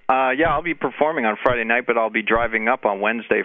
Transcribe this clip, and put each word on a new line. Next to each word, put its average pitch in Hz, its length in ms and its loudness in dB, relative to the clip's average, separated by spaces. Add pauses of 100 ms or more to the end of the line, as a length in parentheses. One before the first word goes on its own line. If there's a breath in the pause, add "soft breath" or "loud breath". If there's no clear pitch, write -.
uh, 131 220 2
yeah, 151 200 2
I'll 151 120 0
be 165 120 -4
performing 147 520 -2
on 104 160 0
Friday 120 220 2
night, 117 220 0
but 117 120 0
I'll 110 120 0
be 110 120 -2
driving 110 460 0
up 127 180 0
on 98 140 -2
Wednesday 110 440 0